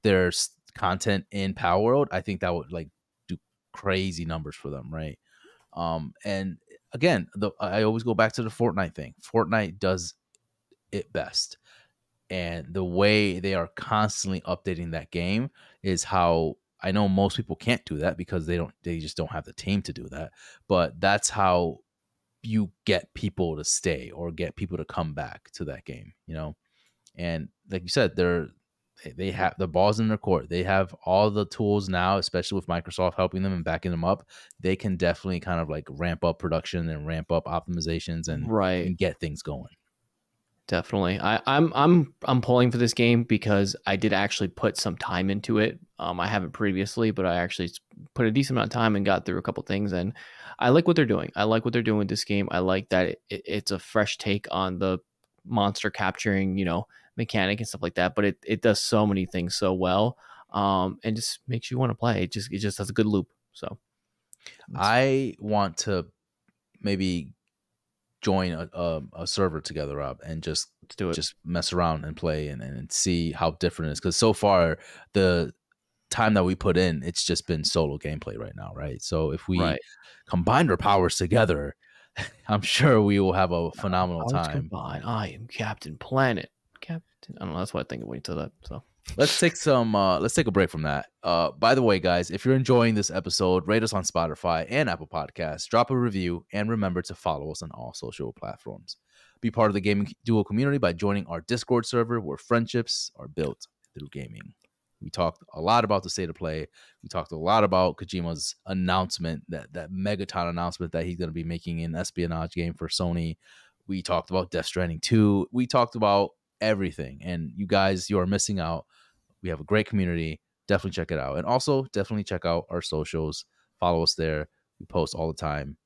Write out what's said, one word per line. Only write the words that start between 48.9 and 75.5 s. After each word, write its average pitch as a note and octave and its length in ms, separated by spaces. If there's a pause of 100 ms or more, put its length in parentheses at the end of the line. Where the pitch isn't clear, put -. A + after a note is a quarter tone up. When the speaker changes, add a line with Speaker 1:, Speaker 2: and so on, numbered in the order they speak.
Speaker 2:
and G2+ 100
got F#2 200
through F#2 120
a F#2 60
couple - 200
things, G2+ 300
and F2+ 200 (440)
I B2 120
like E3 180
what E3+ 80
they're D3+ 100
doing. G2 300
I G2+ 80
like A2 220
what A#2+ 80
they're A#2+ 100
doing G#2+ 160
with G2+ 80
this - 160
game. G2+ 260
I F2+ 100
like F#2+ 300
that F#2 180
it, - 220
it, G2+ 160
it's G2+ 260
a F#2 80
fresh - 380
take G#2 320
on F#2 300
the F#2+ 180 (480)
monster G2+ 460
capturing, G2 640
you G2 80
know, E2+ 220 (280)
mechanic G#2 440
and A2 80
stuff - 160
like F2 120
that, F2+ 200
but G#2 100
it, G2 180
it G2+ 180
does G#2+ 200
so G#2+ 240
many G2 220
things F2+ 280
so F#2+ 160
well, F#2 460 (340)
um, F#2+ 520
and A2 120
just - 320
makes A#2 220
you B2 80
wanna A#2+ 180
play. G#2 280
It - 80
just, A2 200
it G2 60
just G2+ 220
has G2 100
a A2 40
good A2 120
loop, G#2 220 (260)
so. - 240 (1000)
Speaker 1:
I B2+ 640
want G2+ 380
to F#2 300 (760)
maybe F#2 500 (880)
join F#2 300
a, E2 220
a, E2 280 (120)
a F2 140
server E2 340
together, D2 360
Rob, C2+ 280
and D#2+ 160
just D#2+ 280 (140)
Speaker 2:
Let's - 120
do F#2 140
it. E2 40
Speaker 1:
just D#2+ 220 (100)
mess E2+ 280
around D#2+ 320
and D#2 120
play D2+ 300
and, C2 140
and, C2 160
and C#2+ 140
see E2+ 400
how E2 200
different E2 380
it D2 40
is. - 60
'Cause F2 160
so A2 180
far, F2+ 440 (360)
the F2 400 (560)